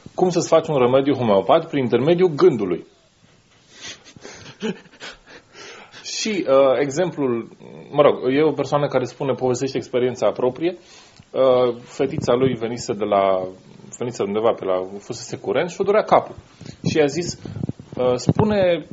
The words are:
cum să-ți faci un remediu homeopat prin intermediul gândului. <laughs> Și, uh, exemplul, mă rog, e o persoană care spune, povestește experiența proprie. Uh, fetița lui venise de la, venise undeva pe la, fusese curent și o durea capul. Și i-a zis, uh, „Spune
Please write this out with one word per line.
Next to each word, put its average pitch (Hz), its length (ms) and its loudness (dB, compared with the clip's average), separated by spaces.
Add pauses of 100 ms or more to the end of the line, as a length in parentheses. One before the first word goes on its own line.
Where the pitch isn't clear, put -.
(160)
cum 180 140 0
să-ți 165 180 -2
faci 160 200 4
un 151 100 0
remediu 135 360 4
homeopat 123 560 2
prin 139 140 -2
intermediul 147 520 2
gândului. 107 500 2 (1700)
<laughs> 202 140 -4 (1500)
Și, 208 280 -2
uh, 135 320 6
exemplul, 139 680 -2 (420)
mă 147 100 2
rog, 131 140 4 (180)
e 139 100 2
o 156 80 2
persoană 143 360 -2
care 131 160 -2
spune, 131 300 -4
povestește 127 440 -2
experiența 120 540 -2
proprie. 160 460 -2 (540)
Uh, 127 520 2
fetița 139 500 -2
lui 127 200 2
venise 117 400 -6
de 104 100 -6
la, 98 440 2 (500)
venise 120 260 -4
undeva 107 360 2
pe - 60 -8
la, 95 80 0 (260)
fusese - 380 -12
curent 147 320 -2
și 175 120 -6
o - 20 0
durea 196 200 2
capul. - 320 2 (540)
Și - 80 -2
i-a 151 80 4
zis, 151 340 -4 (580)
uh, 127 180 2
„Spune 185 760 0